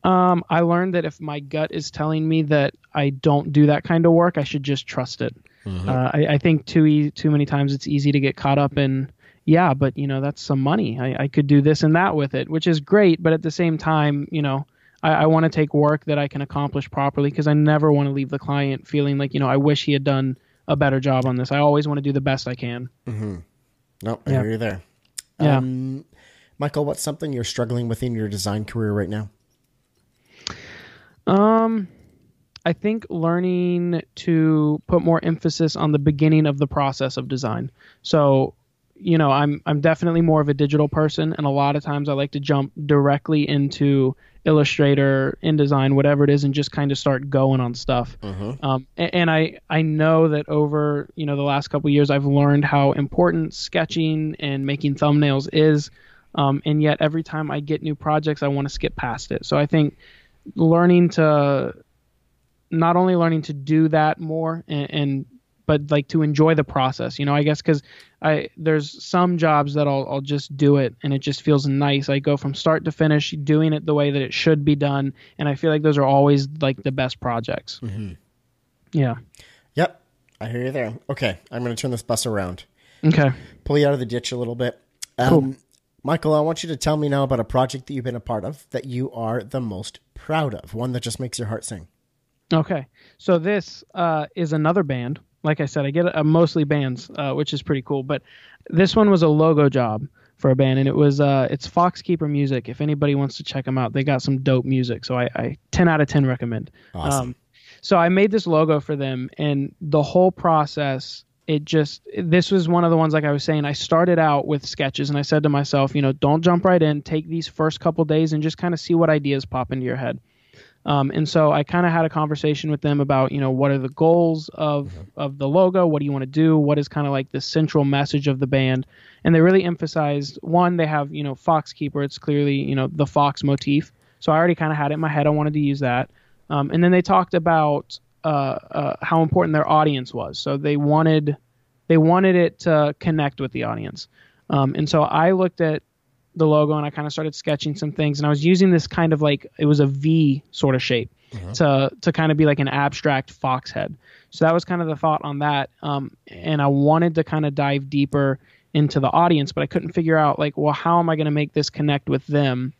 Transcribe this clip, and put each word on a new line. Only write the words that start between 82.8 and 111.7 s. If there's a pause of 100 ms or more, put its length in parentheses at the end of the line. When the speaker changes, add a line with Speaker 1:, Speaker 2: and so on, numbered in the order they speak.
Speaker 1:
Okay. (320)
Speaker 2:
Pull
you
out
of
the
ditch
a
little
bit. (400)
Speaker 1:
Cool.
Speaker 2:
Um, (480)
Michael,
I
want
you
to
tell
me
now
about
a
project
that
you've
been
a
part
of
that
you
are
the
most (120)
proud
of,
one
that
just
makes
your
heart
sing. (640)
Speaker 1:
Okay. (300)
So
this, (100)
uh, (100)
is
another
band. (220)
Like
I
said,
I
get,
uh,
mostly
bands,
uh,
which
is
pretty
cool.
But (480)
this
one
was
a
logo
job (320)
for
a
band,
and
it
was,
uh,
it's
Foxkeeper
Music.
If
anybody
wants
to
check
'em
out,
they
got
some
dope
music.
So
I,
I (140)
ten
out
of
ten
recommend. (240)
Speaker 2:
Awesome.
Speaker 1:
Um, (460)
so
I
made
this
logo
for
them,
and
the
whole
process, (200)
it
just, (160)